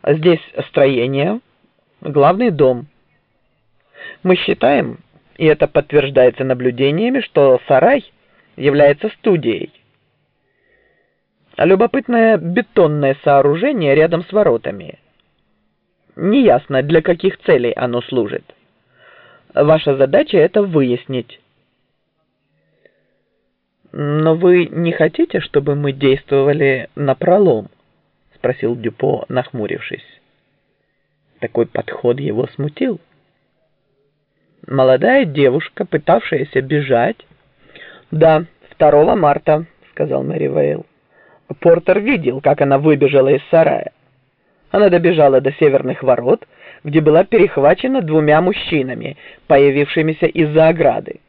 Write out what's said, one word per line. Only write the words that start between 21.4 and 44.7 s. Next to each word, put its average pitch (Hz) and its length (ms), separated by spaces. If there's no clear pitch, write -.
«Но 151 420
вы 180 320
не 170 260
хотите, - 480
чтобы 143 360
мы 143 160
действовали 139 1040
напролом?» 147 760
спросил 120 360
Дюпо, 120 520
нахмурившись. - 800
Такой 117 260
подход - 540
его 127 280
смутил. 156 520
Молодая 139 600
девушка, 147 600
пытавшаяся 147 760
бежать. 135 560
«Да, 160 340
второго 151 460
марта», 156 500
сказал 131 320
Мэри - 240
Вейл. 73 380
«Портер 170 400
видел, 160 420
как 143 200
она 139 160
выбежала 139 520
из 143 200
сарая. 160 420